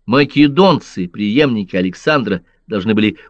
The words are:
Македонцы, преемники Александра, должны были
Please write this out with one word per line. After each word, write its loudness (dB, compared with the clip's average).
Македонцы, 2
преемники -2
Александра, -2
должны -4
были 0